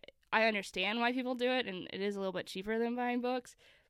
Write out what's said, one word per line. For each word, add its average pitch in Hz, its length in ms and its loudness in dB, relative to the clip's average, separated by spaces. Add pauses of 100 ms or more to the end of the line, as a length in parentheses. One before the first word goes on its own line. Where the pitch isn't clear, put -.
(320)
I 220 140 6
understand 208 560 0
why 240 100 4
people 254 240 0
do 247 160 2
it, 254 160 2
and 185 240 -6
it 185 100 -6
is 202 140 0
a 196 40 -4
little 190 140 0
bit 180 140 -4
cheaper 208 320 -4
than 233 160 0
buying 247 240 0
books. 247 380 -2 (320)